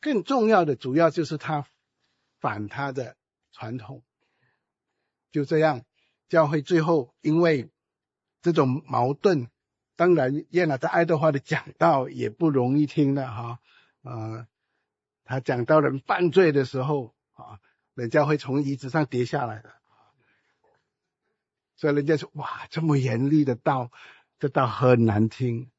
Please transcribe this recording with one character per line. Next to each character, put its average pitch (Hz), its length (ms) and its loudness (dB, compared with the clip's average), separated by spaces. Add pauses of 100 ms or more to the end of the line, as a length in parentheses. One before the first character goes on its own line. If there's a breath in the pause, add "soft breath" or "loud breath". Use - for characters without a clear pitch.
更 254 220 -2
重 233 260 0
要 196 160 4
的， 147 120 -2
主 127 180 -8
要 160 160 4
就 151 160 -4
是 156 100 -8
他 147 300 -6 (720)
反 104 280 -6
他 139 220 -8
的 127 280 -10 (340)
传 120 240 -12
统。 123 260 -16 (1300)
就 147 140 -4
这 156 140 -2
样， 151 260 0 (460)
教 160 160 4
会 147 160 -2
最 170 180 2
后 160 400 0
因 156 200 2
为 156 280 2 (720)
这 175 120 0
种 143 340 2
矛 127 280 -2
盾， 143 360 0 (460)
当 175 180 4
然， 143 360 0
耶 175 140 0
拿 143 140 0
在 165 100 -4
爱 170 160 2
德 165 140 0
华 156 140 2
的 139 80 -2
讲 - 360 -6
道 143 320 2
也 120 220 -6
不 165 180 0
容 135 300 2
易 151 80 4
听 139 300 0
了 135 120 -6
哈。 120 300 -10 (440 soft breath)
呃， 113 440 -12 (760)
他 131 160 -6
讲 123 240 -2
到 156 160 4
人 135 180 0
犯 175 320 0
罪 170 220 4
的 139 120 2
时 131 160 -6
候， 135 360 -6 (160)
啊， - 260 -20 (360)
人 120 140 -8
家 147 160 4
会 147 120 0
从 135 260 -4
椅 139 140 -4
子 127 140 -12
上 131 160 0
跌 123 180 -2
下 135 200 -4
来 110 160 -10
的。 - 140 -20 (2000)
所 151 160 -2
以 143 60 2
人 143 100 -2
家 156 100 2
说 - 180 -8
：“哇， - 360 -12
这 160 100 -6
么 156 160 2
严 127 320 0
厉 151 160 4
的 127 120 0
道， 131 340 -2 (480 loud breath)
这 147 100 -4
道 131 200 2
很 120 360 4
难 110 240 2
听。” 123 400 -6 (100)